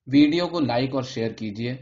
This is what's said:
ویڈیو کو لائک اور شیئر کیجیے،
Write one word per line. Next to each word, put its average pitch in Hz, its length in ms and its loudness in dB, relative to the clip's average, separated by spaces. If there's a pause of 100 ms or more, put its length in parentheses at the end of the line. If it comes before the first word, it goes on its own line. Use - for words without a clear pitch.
ویڈیو 151 400 4
کو 170 120 -4
لائک 131 360 0
اور 127 80 -2
شیئر 113 280 -4
کیجیے، 113 500 -8